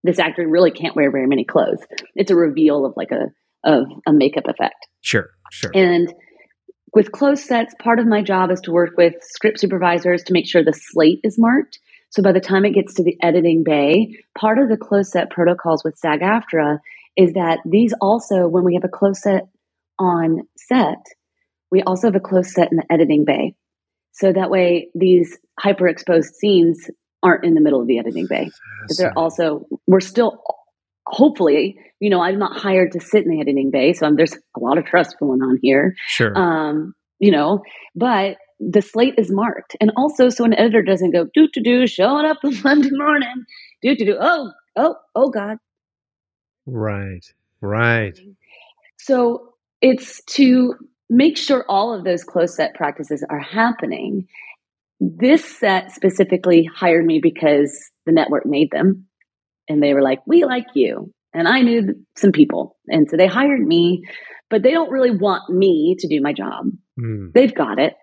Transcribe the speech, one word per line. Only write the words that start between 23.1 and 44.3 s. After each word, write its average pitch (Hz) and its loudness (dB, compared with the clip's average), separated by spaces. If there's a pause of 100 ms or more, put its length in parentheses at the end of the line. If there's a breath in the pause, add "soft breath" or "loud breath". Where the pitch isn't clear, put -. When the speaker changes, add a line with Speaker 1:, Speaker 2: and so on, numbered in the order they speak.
Speaker 1:
bay. 143 -2 (580)
So 190 0
that 190 -2
way 180 0
these 180 2 (220)
hyperexposed 185 0
scenes 170 2 (340)
aren't 175 2
in 170 2
the 156 2
middle 147 2
of 120 -4
the 120 0
editing 95 -6
bay. - -4 (440)
But - -8
they're 180 0
Speaker 2:
Fascinating. - -4
Speaker 1:
also, 165 -4 (200)
we're 185 4
still, - -2 (640)
hopefully, 180 2 (220 soft breath)
you 202 0
know, 180 2
I'm 190 -2
not 196 -6
hired 185 0
to 170 -6
sit 208 -2
in 175 -2
the 156 -2
editing 135 -2
bay, 139 2
so 156 -2
I'm, 151 2
there's 156 2
a - -18
lot 123 0
of - -2
trust - 0
going 135 0
on 131 0
here. 139 2 (140 loud breath)
Speaker 2:
Sure. 107 -2
Speaker 1:
Um, 160 -2 (240)
you 202 6
know, 170 0 (320 loud breath)
but 196 -2 (240)
the 196 0
slate 240 -2
is 180 0
marked. 202 -6
And 214 2
also, 262 2
so 240 -2
an 226 2
editor 226 2
doesn't 180 0
go, 170 0
"Doo, 311 4
doo, 240 -6
doo, 247 2
showing 277 0
up 311 0
<laughs> - -10
on 285 -2 (100)
Monday 277 2
morning. 269 -4 (380 loud breath)
Doo, 262 0
doo, 220 -4
doo. 202 0
Oh, 285 -2 (260)